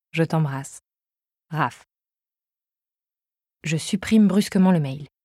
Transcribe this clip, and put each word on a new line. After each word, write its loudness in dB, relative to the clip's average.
Je 0
t'embrasse. -4
Raph. -4
Je -2
supprime 2
brusquement 2
le 4
mail. -6